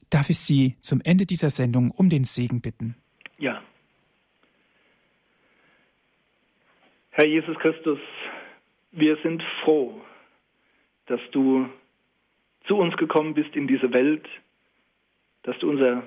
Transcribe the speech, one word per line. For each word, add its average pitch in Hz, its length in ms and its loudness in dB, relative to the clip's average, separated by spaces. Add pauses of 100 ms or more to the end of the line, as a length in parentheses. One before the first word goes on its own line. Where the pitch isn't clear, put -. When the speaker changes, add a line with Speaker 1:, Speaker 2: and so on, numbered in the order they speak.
Speaker 1:
darf 143 220 2
ich - 80 0
Sie 135 400 2
zum - 220 0
Ende 180 260 2
dieser 160 240 0
Sendung 123 400 2
um 190 180 4
den 143 140 2
Segen 120 380 -2
bitten? 117 340 -10 (420)
Speaker 2:
Ja. 127 240 -6 (3500)
Herr 151 160 4
Jesus 156 320 -2
Christus, 156 400 -2 (920)
wir 151 300 2
sind 165 220 -4 (200)
froh, 135 380 0 (1040)
dass 123 140 -4 (120)
du 131 380 2 (960)
zu 202 120 0
uns 170 200 0
gekommen 156 380 0
bist 147 200 -2
in 143 120 -4
diese 131 260 0
Welt, 147 340 0 (1160)
dass - 160 -8
du 165 100 -2
unser 127 380 2